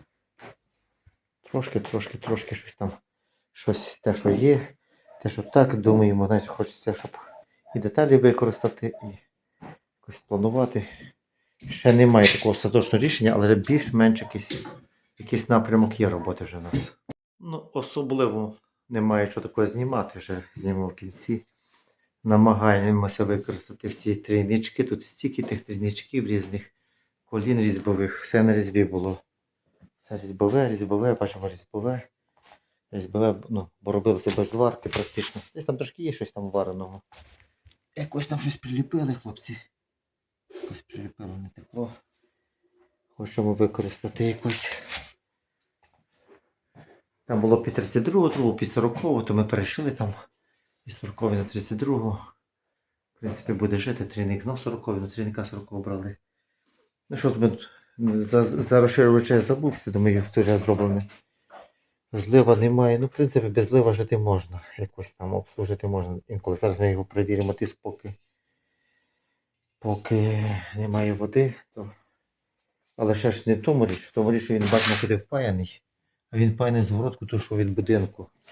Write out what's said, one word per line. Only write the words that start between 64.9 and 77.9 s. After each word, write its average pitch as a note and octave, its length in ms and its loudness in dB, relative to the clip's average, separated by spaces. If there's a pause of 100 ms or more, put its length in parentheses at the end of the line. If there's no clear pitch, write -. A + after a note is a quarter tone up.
там F#2 200 -8
обслужити G2 540 -6
можна. F2+ 400 -6
Інколи F#2+ 280 -6
зараз F#2+ 240 0
ми G2+ 100 4
його F#2+ 140 -2
перевіримо, G2+ 480 -2
тиск - 300 -6
поки, G2+ 320 -12 (1600)
поки G#2+ 640 -2 (320)
немає G#2 360 0
води, A2 420 0 (200)
то... G#2 160 -14 (1080)
Але G#2+ 180 2
ще A2 160 0
ж - 160 -6
не A2+ 80 4
в G#2 80 -4
тому C3+ 240 2
річ, F#2 200 -8
в - 60 -20
тому A2 200 0
річ, A2+ 100 0
що A#2 120 -2
він, G#2 80 0
бачимо, G#2+ 380 4
куди G#2+ 160 0
впаяний, G2+ 640 -4 (480)
а A#2 60 -6
він A2+ 160 4
впаяний A#2 300 2
з G2 80 0
городку, A2 360 -4
то G#2+ 120 -4
що G#2+ 180 -6
від G2+ 180 0
будинку. G2 520 0 (260)